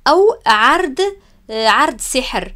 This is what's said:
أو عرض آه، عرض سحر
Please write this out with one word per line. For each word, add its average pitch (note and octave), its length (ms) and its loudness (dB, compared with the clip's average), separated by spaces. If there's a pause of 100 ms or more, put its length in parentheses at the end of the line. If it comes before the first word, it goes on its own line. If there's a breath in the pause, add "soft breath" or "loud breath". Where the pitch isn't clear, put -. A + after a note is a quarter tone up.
أو F#4+ 280 4 (100)
عرض C4+ 560 2 (480 soft breath)
آه، A3 180 -2
عرض B3 340 0
سحر G#3 540 -6